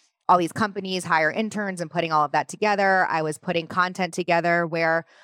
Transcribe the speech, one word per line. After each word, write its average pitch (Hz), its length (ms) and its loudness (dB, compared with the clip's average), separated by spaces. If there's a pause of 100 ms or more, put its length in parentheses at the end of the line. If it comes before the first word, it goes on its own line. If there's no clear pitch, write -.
(300)
all 180 60 8
these 170 160 0
companies 190 520 -4
hire 160 260 2
interns 202 500 -4
and 160 100 -6
putting 165 220 -4
all 151 100 4
of 143 100 -2
that 151 160 0
together. 196 600 2
I 160 140 -2
was 156 160 -4
putting 170 280 -2
content 180 460 -2
together 170 540 2
where 165 400 0 (180)